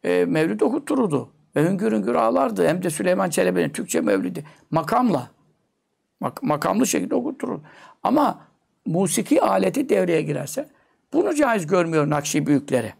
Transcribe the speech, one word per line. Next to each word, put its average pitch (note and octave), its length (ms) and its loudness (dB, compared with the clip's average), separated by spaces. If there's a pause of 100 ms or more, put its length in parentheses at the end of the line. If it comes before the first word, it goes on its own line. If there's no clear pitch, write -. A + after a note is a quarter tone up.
e, F2+ 200 2
mevlid E3 360 0
okuttururdu. A#3+ 720 0 (240)
Ve D3 80 2
hüngür G3 280 0
hüngür A3 220 -2
ağlardı. A#3 540 2
Hem F3+ 140 0
de D#3+ 80 -2
Süleyman F#3 400 0
Çelebi'nin F3+ 400 0
Türkçe - 300 -4
mevlidi. D3+ 440 -2 (260)
Makamla. E3 600 0 (920)
Mak-, - 260 -6
makamlı D3+ 400 0
şekilde - 280 -2
okuttururdu. - 480 -4 (400)
Ama C#4 380 2 (460)
musiki F#3 560 0
aleti F#3+ 460 0
devreye F3 340 2
girerse D3 460 -6 (440)
bunu F4 220 0
caiz A#3 320 0
görmüyor D#3+ 440 2
Nakşi D3 360 -2
büyükleri. C3 540 0